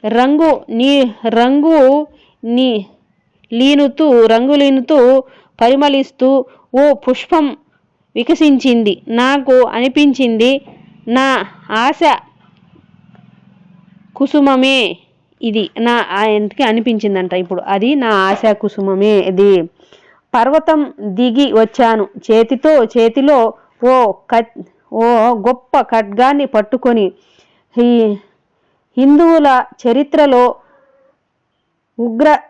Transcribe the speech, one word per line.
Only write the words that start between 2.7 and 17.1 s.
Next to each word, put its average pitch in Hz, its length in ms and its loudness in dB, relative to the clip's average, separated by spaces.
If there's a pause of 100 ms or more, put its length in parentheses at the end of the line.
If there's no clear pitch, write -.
లీనుతూ, 277 720 2
రంగు 233 300 0
లీనుతూ 269 680 2 (380)
పరిమళిస్తూ 269 840 0 (300)
ఓ 285 180 4
పుష్పం 285 640 -4 (580)
వికసించింది. 240 920 0
నాకు 254 460 -2
అనిపించింది, 254 1080 0 (460)
"నా 262 380 -2 (260)
ఆశ 262 460 -2 (2000)
కుసుమమే 269 800 0 (440)
ఇది." 220 280 -4 (100)
నా, 233 300 -2
ఆయనకి 208 540 -2
అనిపించిందంట 214 680 -4